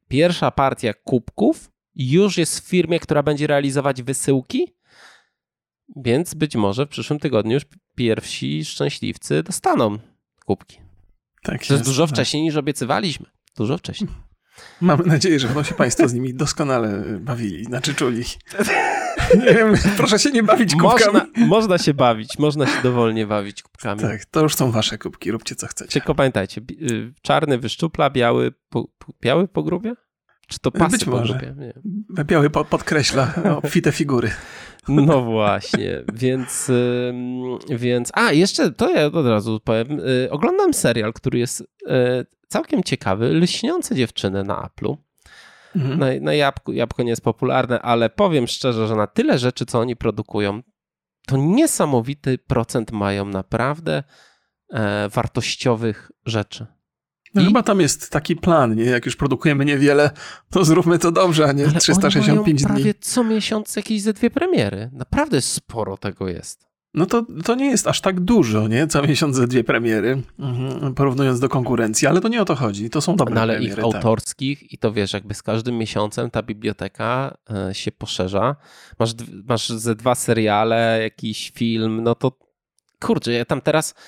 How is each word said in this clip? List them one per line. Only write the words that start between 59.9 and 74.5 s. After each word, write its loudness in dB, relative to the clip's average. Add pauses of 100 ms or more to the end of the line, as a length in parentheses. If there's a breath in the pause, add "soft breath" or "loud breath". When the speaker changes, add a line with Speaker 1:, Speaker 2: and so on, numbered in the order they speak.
Speaker 2:
to 4
zróbmy 6
to 2
dobrze, 4
a 4
nie 0
Speaker 1:
Ale 4
oni 2
Speaker 2:
trzysta 4
sześćdziesiąt 4
pięć 4
Speaker 1:
mają 2
Speaker 2:
dni. 2
Speaker 1:
prawie 0
co 0
miesiąc -2
jakieś -4
ze 0
dwie 0
premiery. 0
Naprawdę 0
sporo -6
tego -6
jest. -12 (220)
Speaker 2:
No 2
to, 0 (180)
to 0
nie 0
jest 0
aż -2
tak 0
dużo, 4
nie? 2
Co 0
miesiąc 2
ze 4
dwie 2
premiery, 0 (180)
mhm, -4
porównując 2
do 2
konkurencji, 0
ale 4
to 0
nie 0
o 0
to 0
chodzi. -4
To -2
są 0
dobre 2
Speaker 1:
No 2
ale 0
Speaker 2:
premiery, -2
Speaker 1:
ich -10
Speaker 2:
tak. -2
Speaker 1:
autorskich -2